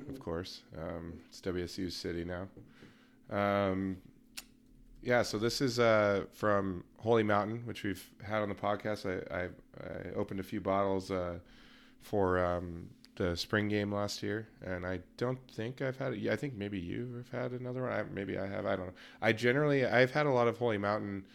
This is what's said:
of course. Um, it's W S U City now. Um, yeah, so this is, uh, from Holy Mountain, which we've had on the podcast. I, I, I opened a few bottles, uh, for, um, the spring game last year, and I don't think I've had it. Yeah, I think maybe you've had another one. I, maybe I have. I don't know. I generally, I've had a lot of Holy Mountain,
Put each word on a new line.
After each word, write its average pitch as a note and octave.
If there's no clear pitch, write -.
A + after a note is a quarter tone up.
of -
course. E2+
Um, E2+
it's -
W F2+
S F2
U F2+
City E2+
now. F2+
Um, G2
yeah, B2
so -
this A#2
is, B2+
uh, G#2+
from G2
Holy A2+
Mountain, G#2+
which A2
we've G2
had G#2+
on G#2
the G2+
podcast. G#2
I, F#2
I, F2+
I F#2+
opened G2+
a F#2+
few G#2
bottles, F#2+
uh, F2
for, F#2
um, F2
the F2+
spring G#2
game G#2
last G2+
year, G#2+
and F2+
I F#2
don't B2+
think B2
I've C3
had C3
it. A2
Yeah, G#2+
I -
think C#3
maybe G2+
you've A#2+
had B2
another B2
one. A#2
I, G#2
maybe G2
I F#2+
have. G2
I G2+
don't F#2
know. F#2
I A2+
generally, B2+
I've B2
had D3+
a D3
lot A#2+
of A2+
Holy A#2
Mountain, G2+